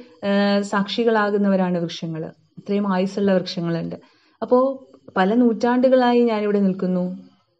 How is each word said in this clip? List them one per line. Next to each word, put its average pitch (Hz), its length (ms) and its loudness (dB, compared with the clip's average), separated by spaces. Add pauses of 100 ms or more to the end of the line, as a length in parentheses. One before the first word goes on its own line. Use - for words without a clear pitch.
(140)
ആ, 202 480 0
സാക്ഷികളാകുന്നവരാണ് 202 1160 0
വൃക്ഷങ്ങള്. 165 500 -8 (300)
ഇത്രയും 202 360 -2
ആയുസ്സുള്ള 196 400 0
വൃക്ഷങ്ങളുണ്ട്. 170 600 -4 (460)
അപ്പോ 254 460 0 (300)
പല 190 160 2
നൂറ്റാണ്ടുകളായി 247 880 2
ഞാനിവിടെ 208 380 0
നിൽക്കുന്നു. 185 580 -2 (420)